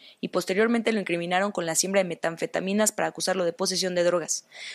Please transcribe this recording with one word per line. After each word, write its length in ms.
y 100
posteriormente 600
lo 80
incriminaron 540
con 120
la 120
siembra 260
de 60
metanfetaminas 800
para 160
acusarlo 380
de 80
posesión 420
de 80
drogas. 440